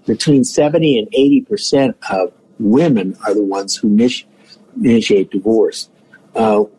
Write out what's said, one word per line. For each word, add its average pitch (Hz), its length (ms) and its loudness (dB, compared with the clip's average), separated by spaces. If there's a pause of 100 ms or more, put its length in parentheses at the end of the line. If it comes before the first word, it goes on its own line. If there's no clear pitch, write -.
between 127 380 2
seventy 151 540 0
and 107 140 -4
eighty 139 300 4
percent 131 540 -2 (140)
of 92 220 -4 (260)
women 110 580 0 (100)
are 101 80 -2
the 104 80 0
ones 98 340 -6
who 107 140 -2
initi-, 117 340 0 (520)
initiate 113 540 2
divorce. 104 600 -2 (440)
Uh, 107 300 0 (140)